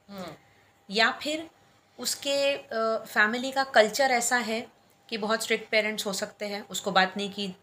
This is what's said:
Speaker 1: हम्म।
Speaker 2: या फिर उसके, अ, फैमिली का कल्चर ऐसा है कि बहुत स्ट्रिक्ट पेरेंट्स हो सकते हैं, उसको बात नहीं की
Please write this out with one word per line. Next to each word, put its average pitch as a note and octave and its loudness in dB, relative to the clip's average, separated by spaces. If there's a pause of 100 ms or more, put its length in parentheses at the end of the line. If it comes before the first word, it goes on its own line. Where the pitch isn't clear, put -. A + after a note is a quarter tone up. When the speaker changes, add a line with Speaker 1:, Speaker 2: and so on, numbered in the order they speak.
Speaker 1:
हम्म। F#3 -12 (580)
Speaker 2:
या A3 4
फिर D#4 -6 (500)
उसके, C#4 0
अ, A3+ -2
फैमिली A#3+ 0
का C4+ 0
कल्चर B3 4
ऐसा A#3+ 2
है A3+ -4 (420)
कि A3+ -6
बहुत G#3+ -2
स्ट्रिक्ट A3 -2
पेरेंट्स G#3+ 0
हो G3+ -2
सकते G3+ -6
हैं, G3+ -8
उसको F#3 -4
बात F#3+ 4
नहीं G3+ -4
की G3 -6